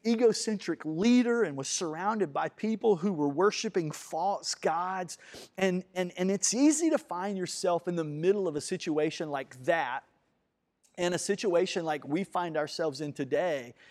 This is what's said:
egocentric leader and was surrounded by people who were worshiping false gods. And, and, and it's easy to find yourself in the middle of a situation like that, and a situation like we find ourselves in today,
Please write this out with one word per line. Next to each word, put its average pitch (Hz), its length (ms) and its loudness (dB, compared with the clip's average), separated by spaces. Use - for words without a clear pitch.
egocentric 220 800 2
leader 233 600 4
and 143 120 -2
was 135 120 -4
surrounded 180 640 -2
by 156 160 -2
people 214 460 2
who 180 180 0
were 147 140 0
worshiping 175 600 0
false 170 640 -4
gods. 180 640 -4
And, 185 280 2
and, 180 240 -2
and 185 120 0
it's - 220 0
easy 302 380 4
to 302 80 4
find 190 400 -6
yourself 175 500 0
in 175 80 0
the 165 80 0
middle 175 420 0
of 151 100 -2
a 143 40 -4
situation 156 720 -2
like 135 340 -8
that, 139 400 0
and 180 160 2
a 165 40 0
situation 180 680 0
like 151 200 -2
we 160 180 -2
find 175 340 -4
ourselves 147 420 -2
in 147 140 -6
today, 139 600 -2